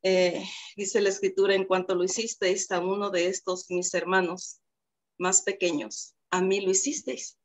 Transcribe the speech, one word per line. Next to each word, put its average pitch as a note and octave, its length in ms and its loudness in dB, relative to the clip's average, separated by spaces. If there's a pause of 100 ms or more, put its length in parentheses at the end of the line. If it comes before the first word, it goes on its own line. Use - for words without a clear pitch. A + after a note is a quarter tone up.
Eh, F#3 420 2 (320)
dice G3+ 240 0
la G3 80 4
Escritura, G3 460 2
"En F#3+ 100 2
cuanto F#3 300 0
lo F3+ 100 2
hicisteis G3 680 -2
a F3+ 100 0
uno G3 300 -2
de F3 160 0
estos F#3 440 -4
mis F3+ 240 -2
hermanos F3+ 640 -2 (580)
más F3+ 240 2
pequeños, - 720 -4 (160)
a F3+ 120 2
mí F#3+ 180 2
lo F#3 100 0
hicisteis". - 760 -2